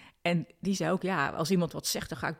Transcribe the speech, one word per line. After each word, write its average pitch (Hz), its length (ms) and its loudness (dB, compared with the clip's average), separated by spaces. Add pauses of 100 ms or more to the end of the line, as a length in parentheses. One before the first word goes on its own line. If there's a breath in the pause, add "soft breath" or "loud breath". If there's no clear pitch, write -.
(220 soft breath)
En 175 240 2 (140)
die 190 140 0
zei 165 160 0
ook, 185 120 0
"Ja, 175 260 0
als - 220 -2
iemand 175 220 2
wat 156 140 -6
zegt, - 220 -4
dan - 100 -8
ga - 100 -4
ik 160 120 -8